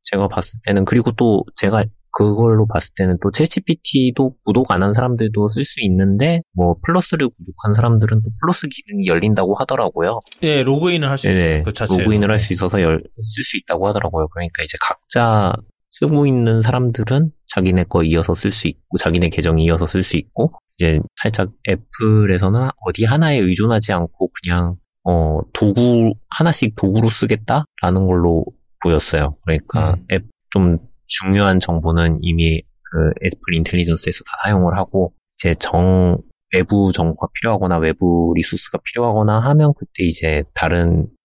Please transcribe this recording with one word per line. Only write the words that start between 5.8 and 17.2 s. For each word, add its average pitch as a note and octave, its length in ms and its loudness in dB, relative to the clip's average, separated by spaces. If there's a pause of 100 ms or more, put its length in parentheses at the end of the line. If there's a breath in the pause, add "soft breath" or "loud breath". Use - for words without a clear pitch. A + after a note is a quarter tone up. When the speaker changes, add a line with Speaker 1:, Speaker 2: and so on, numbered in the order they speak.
Speaker 1:
있는데 G2 560 2 (140)
뭐 F2 280 2
플러스를 E3 460 0
구독한 - 460 -4
사람들은 A2+ 480 2
또 A2+ 80 -4 (100)
플러스 E3 280 -2
기능이 G3 380 -8
열린다고 G2 500 2
하더라고요. A2 640 -2 (220)
Speaker 2:
예, D3 200 0
로그인을 D3+ 480 0
할 C#3 80 -4
수 - 100 -4
Speaker 1:
네, F#2+ 60 2
Speaker 2:
있어요. D#2+ 300 2
그 - 100 -4
자체로. F#2+ 300 0
Speaker 1:
로그인을 G#2 260 2
할 G#2+ 80 2
Speaker 2:
네. G#2 40 0
Speaker 1:
수 - 120 -4
있어서 F#2 260 -2
열-, D#2+ 220 2 (180)
쓸 A2 240 -8
수 - 140 -6
있다고 F#2 300 -4
하더라고요. E2 400 -2
그러니까 E2+ 340 -8
이제 - 180 -10
각자 A2 720 0 (360)
쓰고 D3 380 0
있는 A#2 360 2
사람들은 B2 680 0 (160)